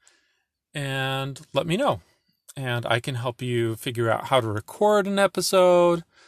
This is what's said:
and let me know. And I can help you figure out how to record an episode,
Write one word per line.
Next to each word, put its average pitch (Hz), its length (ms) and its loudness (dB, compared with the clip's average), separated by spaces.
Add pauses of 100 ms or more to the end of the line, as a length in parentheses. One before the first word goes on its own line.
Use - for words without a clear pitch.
(760)
and 135 640 -6 (120)
let 143 120 0
me 165 100 -2
know. 202 260 -2 (540)
And 120 300 -4
I 120 140 0
can 131 160 -8
help 120 260 -6
you 117 360 -2
figure 117 340 -2
out 117 140 0
how 131 140 4
to 113 80 -2
record 196 600 0
an 202 100 -2
episode, 180 840 4 (240)